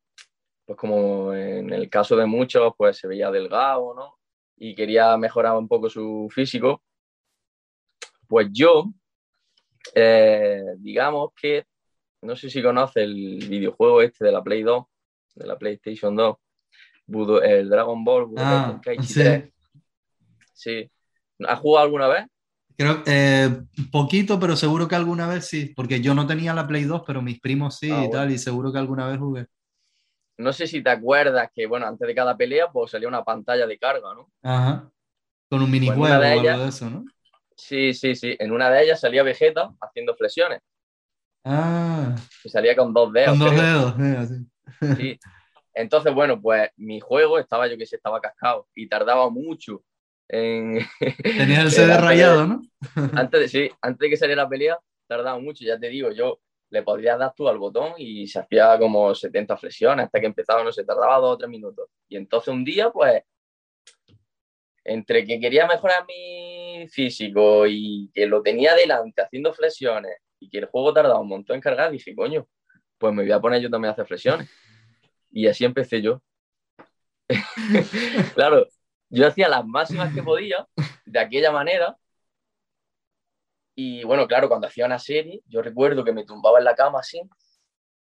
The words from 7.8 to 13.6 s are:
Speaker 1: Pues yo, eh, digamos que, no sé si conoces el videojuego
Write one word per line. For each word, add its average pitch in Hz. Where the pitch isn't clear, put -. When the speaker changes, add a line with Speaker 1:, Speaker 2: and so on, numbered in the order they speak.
Speaker 1:
Pues 110
yo, 156
eh, 107
digamos 127
que, 147
no 117
sé 135
si 127
conoces 123
el 98
videojuego 107